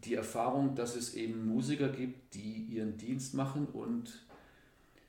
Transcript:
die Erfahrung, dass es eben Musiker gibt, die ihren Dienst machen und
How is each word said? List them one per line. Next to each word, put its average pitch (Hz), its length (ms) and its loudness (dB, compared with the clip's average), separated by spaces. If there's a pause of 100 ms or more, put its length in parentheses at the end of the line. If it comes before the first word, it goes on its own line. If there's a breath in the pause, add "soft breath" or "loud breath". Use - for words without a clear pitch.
die 117 120 0
Erfahrung, 123 580 4
dass 120 220 0
es 120 180 -4
eben 113 320 -2
Musiker 131 440 4
gibt, - 440 -4
die 110 300 -6
ihren 107 340 -2
Dienst 131 380 -2
machen 139 320 0
und 117 580 -4 (840 soft breath)